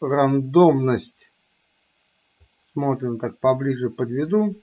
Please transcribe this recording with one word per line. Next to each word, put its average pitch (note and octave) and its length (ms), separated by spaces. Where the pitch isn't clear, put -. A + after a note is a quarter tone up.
рандомность. C3+ 1120
Смотрим, C3+ 460
так A#2 220
поближе C3 500
подведу. D#3 720